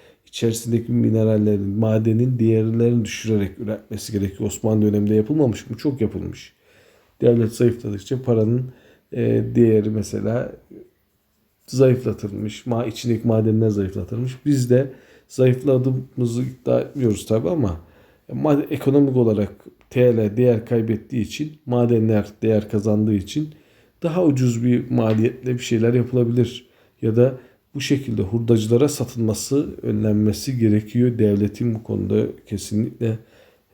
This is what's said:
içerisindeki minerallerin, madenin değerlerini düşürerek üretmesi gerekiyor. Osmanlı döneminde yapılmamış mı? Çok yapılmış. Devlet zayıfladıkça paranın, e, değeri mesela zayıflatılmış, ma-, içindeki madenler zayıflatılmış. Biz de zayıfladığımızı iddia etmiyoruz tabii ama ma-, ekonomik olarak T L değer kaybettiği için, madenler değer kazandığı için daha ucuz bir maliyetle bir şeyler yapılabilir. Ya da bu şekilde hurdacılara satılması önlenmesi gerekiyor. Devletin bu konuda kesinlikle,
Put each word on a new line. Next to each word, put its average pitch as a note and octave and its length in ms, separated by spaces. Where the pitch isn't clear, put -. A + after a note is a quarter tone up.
içerisindeki A2+ 680
minerallerin, A2 760
madenin A2 720
değerlerini A2+ 680
düşürerek G2+ 540
üretmesi G#2+ 540
gerekiyor. G2+ 380
Osmanlı A2 320
döneminde G#2 320
yapılmamış A#2+ 560
mı? G#2+ 60
Çok C#3 240
yapılmış. F2+ 520
Devlet A#2+ 320
zayıfladıkça A#2 680
paranın, A#2+ 480
e, A2+ 320
değeri A2 360
mesela G#2+ 640
zayıflatılmış, A2 1000
ma-, A2+ 220
içindeki A2+ 400
madenler A2 400
zayıflatılmış. G#2 800
Biz B2+ 240
de C3+ 220
zayıfladığımızı B2+ 1120
iddia B2+ 380
etmiyoruz A#2+ 460
tabii A2+ 240
ama G#2+ 300
ma-, C#3+ 380
ekonomik C#3 460
olarak G#2 360
T B2 260
L G#2+ 200
değer A#2+ 300
kaybettiği A2 560
için, D3+ 300
madenler A#2 640
değer G#2+ 280
kazandığı G#2+ 440
için D3+ 340
daha E3+ 220
ucuz B2 400
bir B2 260
maliyetle A#2 640
bir A#2+ 40
şeyler A#2 360
yapılabilir. A#2+ 720
Ya A2 140
da B2+ 180
bu C#3 60
şekilde A#2+ 420
hurdacılara A#2 680
satılması A#2+ 920
önlenmesi G#2+ 760
gerekiyor. A2+ 600
Devletin G#2+ 560
bu A2 80
konuda G#2+ 440
kesinlikle, A2 720